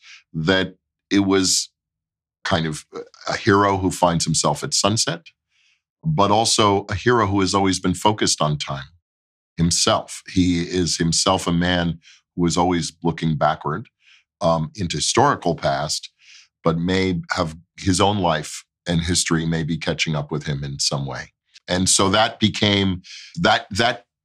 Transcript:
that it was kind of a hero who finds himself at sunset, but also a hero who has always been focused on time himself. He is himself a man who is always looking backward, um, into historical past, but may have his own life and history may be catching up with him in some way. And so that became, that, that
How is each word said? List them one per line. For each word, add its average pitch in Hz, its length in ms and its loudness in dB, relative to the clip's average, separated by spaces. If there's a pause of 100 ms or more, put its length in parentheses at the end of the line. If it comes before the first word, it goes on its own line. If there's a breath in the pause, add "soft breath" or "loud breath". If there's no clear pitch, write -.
(320 loud breath)
that 92 420 0 (360)
it 98 100 2
was 95 500 0 (720)
kind 82 220 -2
of 78 180 -8 (440)
a - 80 -4
hero 98 400 4
who 92 140 0
finds 85 340 0
himself 78 400 0
at 71 100 -6
sunset, 110 520 -2 (760)
but 95 300 2
also 104 560 4
a 101 60 -4
hero 117 320 2
who 98 140 0
has 92 140 2
always 98 240 2
been 92 160 0
focused 107 480 0
on 76 160 0
time 69 300 -10 (680)
himself. - 720 0
He 90 340 2
is 87 340 -2
himself 90 500 0
a 87 60 0
man 85 480 0 (340 soft breath)
who 87 100 0
is 85 140 0
always 87 340 0 (100)
looking 80 340 -2
backward, 76 520 -2 (540 soft breath)
um, 82 320 0
into 85 240 -6
historical 113 560 2
past, 71 560 -4 (520 soft breath)
but 82 140 0
may 92 540 0
have 80 260 -4 (220)
his 90 200 0
own 101 200 2
life 82 460 -2 (220)
and 87 140 0
history 82 460 0
may 82 160 -2
be 80 160 -4
catching 80 360 -4
up 73 160 -4
with 73 140 -6
him 71 180 -4
in 69 180 -10
some 69 260 -2
way. 64 260 -10 (340 soft breath)
And 92 220 0
so 98 220 4
that 110 300 2
became, 101 600 2 (400 loud breath)
that, 107 300 2
that 120 340 0 (200)